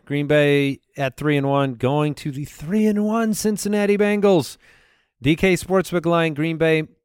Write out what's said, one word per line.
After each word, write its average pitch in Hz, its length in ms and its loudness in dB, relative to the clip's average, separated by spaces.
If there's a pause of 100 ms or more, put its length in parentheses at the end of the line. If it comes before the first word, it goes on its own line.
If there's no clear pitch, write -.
Green 143 220 -4
Bay 143 540 2 (160)
at 139 200 -6
three 147 200 0
and 139 120 0
one, 139 260 0
going 143 420 0
to - 140 -8
the 139 140 -8
three 202 420 -2
and 208 180 0
one 220 280 -2
Cincinnati 208 640 0
Bengals. 202 600 2 (640)
D 143 120 2
K 185 200 2
Sportsbook 180 500 -2
line, 165 300 0
Green 160 240 -4
Bay, 160 260 2 (200)